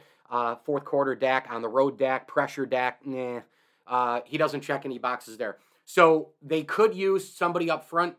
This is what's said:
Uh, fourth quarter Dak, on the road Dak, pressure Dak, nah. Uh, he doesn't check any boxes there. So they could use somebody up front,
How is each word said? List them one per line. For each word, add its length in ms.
Uh, 260
fourth 200
quarter 300
Dak, 340
on 120
the 80
road 280
Dak, 300
pressure 400
Dak, 380
nah. 340
Uh, 380
he 120
doesn't 240
check 240
any 140
boxes 380
there. 200
So 440
they 220
could 300
use 340
somebody 440
up 140
front, 340